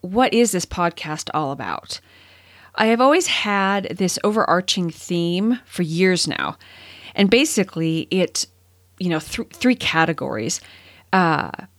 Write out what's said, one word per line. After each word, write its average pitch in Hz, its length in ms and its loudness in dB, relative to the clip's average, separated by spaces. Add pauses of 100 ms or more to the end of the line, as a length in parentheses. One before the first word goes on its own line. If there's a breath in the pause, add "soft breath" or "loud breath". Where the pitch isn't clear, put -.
what 208 320 0
is 233 200 2
this 175 120 -4
podcast 165 680 -6
all 147 160 -2
about? - 480 -10 (800 soft breath)
I 214 60 4
have 226 160 4
always 302 240 4
had 202 600 0
this 180 380 -2
overarching 185 680 0
theme 180 760 -2
for - 160 -6
years 175 460 2
now. - 300 -4 (580 loud breath)
And 202 120 4
basically, 185 840 2
it, 185 340 0 (540)
you 180 100 -2
know, 165 80 0
th-, - 340 -8
three 254 220 2
categories, 160 880 -2 (500 loud breath)
uh, 170 380 2 (300)